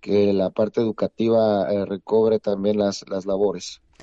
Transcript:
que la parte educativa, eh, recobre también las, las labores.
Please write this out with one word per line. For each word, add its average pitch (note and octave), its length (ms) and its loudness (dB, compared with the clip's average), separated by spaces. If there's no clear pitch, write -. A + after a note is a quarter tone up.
que G2+ 300 2
la F#2+ 180 0
parte G#2+ 300 -2
educativa, A2 920 0
eh, G2+ 140 -2
recobre A2 560 0
también G2+ 380 -2
las, G2+ 320 -2
las F#2+ 160 -6
labores. F#2+ 560 -2